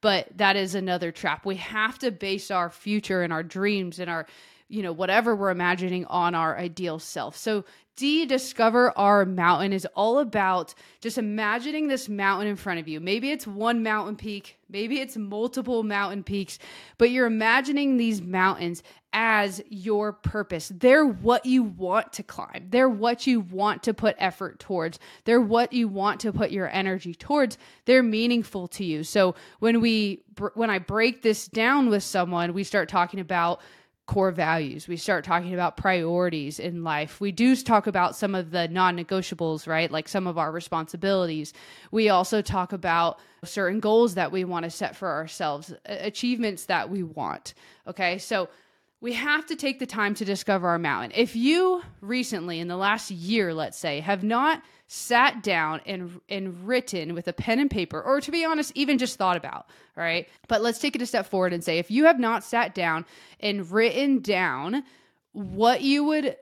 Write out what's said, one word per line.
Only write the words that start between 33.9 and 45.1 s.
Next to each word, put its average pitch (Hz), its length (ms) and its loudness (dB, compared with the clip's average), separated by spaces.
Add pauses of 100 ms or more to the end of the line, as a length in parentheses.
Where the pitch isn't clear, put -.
core 190 260 2
values. 160 560 -2
We 175 100 -8
start 170 260 -2
talking 175 300 -2
about 175 240 -2
priorities 170 840 0
in 170 240 -8
life. 151 380 -4
We 202 100 -2
do 240 240 6
talk 233 300 2
about 180 300 0
some 196 180 -2
of 180 160 -4
the 170 180 -2
non-negotiables, 175 1000 -2
right? 160 240 0
Like 156 160 -4
some 190 180 -2
of 170 140 -4
our 156 120 0
responsibilities. 165 1000 -4 (380)
We 220 180 4
also 190 320 4
talk 190 320 -4
about 170 460 0 (260)
certain 196 340 -2
goals 214 360 4
that 165 160 0
we 185 140 -2
want 175 180 -4
to 170 80 -6
set - 240 -6
for 185 160 -6